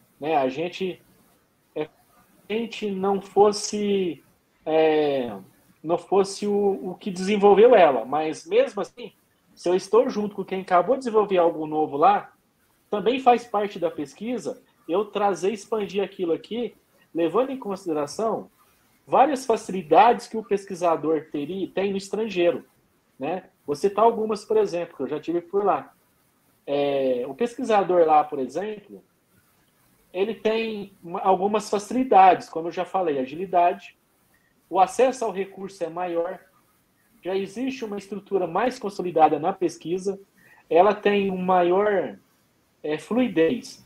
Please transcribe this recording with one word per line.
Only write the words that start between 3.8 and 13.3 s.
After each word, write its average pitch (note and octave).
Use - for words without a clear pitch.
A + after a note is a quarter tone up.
é, D3+
não E3
fosse G3
o, G3+
o F3
que -
desenvolveu G3+
ela, C#3
mas D3+
mesmo G#3
assim, F#3+
se -
eu F3+
estou A3
junto G#3
com F#3+
quem F#3+
acabou F#3
de C4+
desenvolver G#3+
algo D#3
novo D3+
lá, F#3
também G#3
faz A#3+